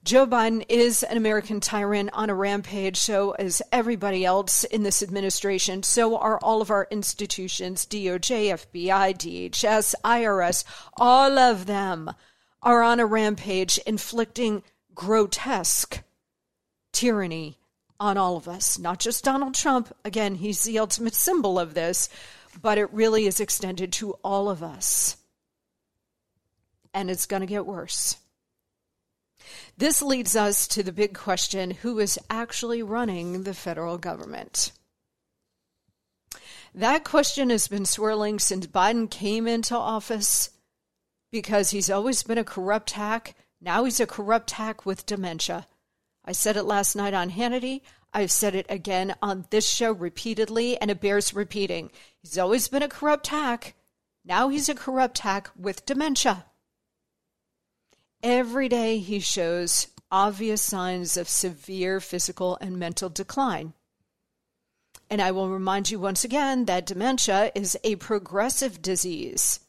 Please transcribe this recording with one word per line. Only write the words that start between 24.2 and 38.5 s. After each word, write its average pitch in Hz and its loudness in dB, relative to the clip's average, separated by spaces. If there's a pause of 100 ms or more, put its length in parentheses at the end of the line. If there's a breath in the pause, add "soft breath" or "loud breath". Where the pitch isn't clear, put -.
all 196 0
of 170 -4
us. - -2 (1800)
And 190 -4
it's 180 -2
gonna 190 -2
get 190 -4
worse. - -4 (1600 loud breath)
This 302 2
leads 262 0
us 208 2
to 214 -2
the 185 -2
big 202 0
question, 185 -2
who 220 -4
is 202 0 (100)
actually 233 -6
running 190 -4
the 190 -8
federal 170 -8
government? - -6 (2000 loud breath)
That 269 2
question 277 2
has 220 2
been 202 -4
swirling 214 0
since 185 -2